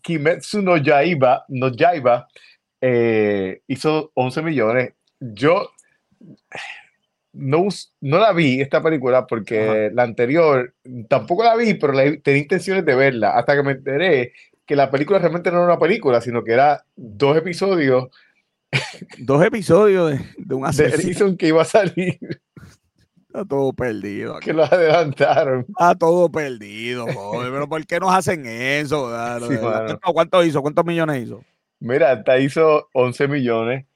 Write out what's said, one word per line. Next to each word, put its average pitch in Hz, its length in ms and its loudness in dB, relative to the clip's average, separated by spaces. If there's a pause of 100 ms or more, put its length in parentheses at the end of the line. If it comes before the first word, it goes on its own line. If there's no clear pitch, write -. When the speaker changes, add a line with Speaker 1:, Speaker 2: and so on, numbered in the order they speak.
Speaker 1:
Kimetsu 170 600 -2
no 180 140 2
Yaiba, 143 720 2
no 131 200 -4
Yaiba, 131 580 0 (540)
eh, 110 880 0
hizo 156 460 -4
once 127 280 -2
millones. 123 520 -2 (260)
Yo 131 500 0 (1600)
no 143 280 -2
us-, - 400 -6
no 147 180 0
la 214 140 4
vi 143 280 2
esta 143 220 0
película 127 440 0
porque 110 600 -2
Speaker 2:
Ajá. 107 80 -4
Speaker 1:
la 120 80 2
anterior 123 720 0 (340)
tampoco 147 360 0
la 226 120 4
vi, 226 180 0
pero 135 180 0
la, 139 260 2
tenía 143 240 2
intenciones 185 420 -2
de 147 100 2
verla 123 420 2
hasta 131 180 2
que 143 80 2
me 139 100 -2
enteré 135 600 -2 (320)
que 151 100 -4
la 139 160 2
película 151 300 0
realmente 170 320 -2
no 175 60 0
era 175 80 2
una 170 120 2
película, 156 420 2
sino 117 220 -6
que 110 100 -2
era 139 320 2 (120)
dos 131 400 0
episodios 160 720 0 (1120)
Speaker 2:
Dos 139 260 2
episodios 190 680 2
de, 139 80 -4 (200)
de - 180 -8
un 131 60 -6
Speaker 1:
de 139 60 -4
Speaker 2:
asesino. 151 340 0
Speaker 1:
Season 185 340 0
que - 120 -2
iba 160 140 4
a - 20 2
salir. 185 540 0 (1120)
Speaker 2:
Está - 160 -10
todo 139 280 -2
perdido 107 640 -6
aquí. - 100 -12
Speaker 1:
Que - 60 -4
lo 156 120 2
adelantaron. 147 1040 2
Speaker 2:
Está 175 260 2
todo 175 360 2
perdido, 120 760 -8
joder. 117 460 -8
Pero 143 160 -6
¿por 156 180 -8
qué 170 140 -4
nos 185 120 2
hacen 185 320 -2
eso? 131 640 -4
Speaker 1:
<laughs> 117 400 -6
Sí, 131 100 -2
Speaker 2:
¿Cuánto, - 20 -6
Speaker 1:
mano. 110 380 -4 (140)
Speaker 2:
cuánto 175 320 2
hizo? 147 180 0
¿Cuántos 151 220 0
millones 160 380 -2
hizo? 113 220 -16 (340)
Speaker 1:
Mira, 139 340 2
esta 127 260 2
hizo 151 540 2
once 127 360 0
millones. 123 680 -2